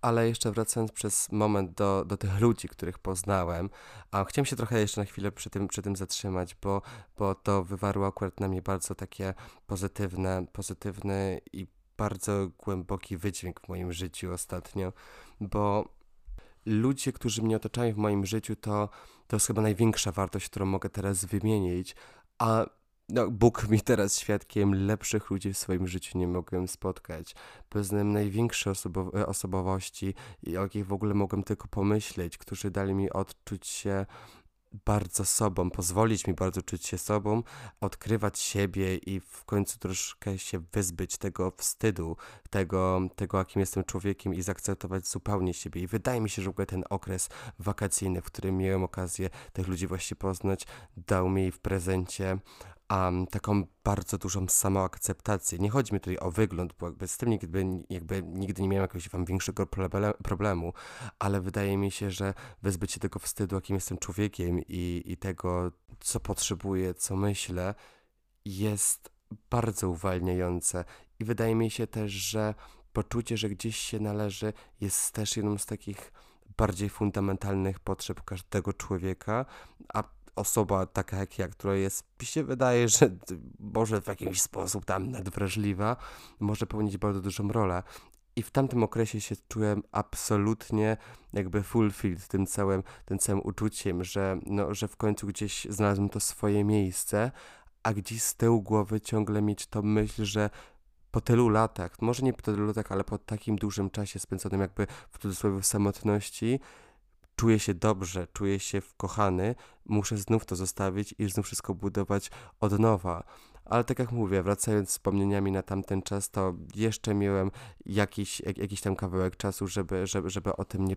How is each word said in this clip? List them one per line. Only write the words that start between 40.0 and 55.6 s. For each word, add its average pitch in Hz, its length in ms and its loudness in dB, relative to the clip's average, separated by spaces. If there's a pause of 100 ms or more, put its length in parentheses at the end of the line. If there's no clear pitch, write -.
się - 220 -4 (140)
wyzbyć 90 440 -2
tego 92 340 -2
wstydu, 85 640 -2 (320)
tego, 92 520 2 (140)
tego, 98 220 -2
jakim 95 220 0
jestem 95 240 0
człowiekiem 95 500 -2
i 90 80 -2
zaakceptować 92 640 -4
zupełnie 92 460 0
siebie. 85 280 -8
I 90 60 -4
wydaje 113 340 0
mi 107 80 0
się, 98 120 -4
że 92 40 -2
w 98 40 -2
ogóle 98 160 -2
ten 92 240 -4
okres 92 400 -4 (300)
wakacyjny, 95 640 0
w - 40 -10
którym 95 320 -2
miałem 95 260 2
okazję 92 460 -4 (240)
tych 92 140 -2
ludzi 92 200 -2
właśnie 92 280 -4
poznać, 95 520 -2 (300)
dał 92 320 2
mi 95 220 2
w - 80 -8
prezencie, 95 800 0 (560)
am, 92 340 2
taką 101 360 2 (200)
bardzo 101 340 0
dużą 95 300 -2
samoakceptację. 95 1120 0
Nie 101 100 4